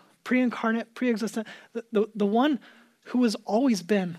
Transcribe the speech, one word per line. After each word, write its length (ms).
pre-incarnate, 720
pre-existent, 540
the, 200
the, 200
the 120
one 340
who 180
has 120
always 360
been 380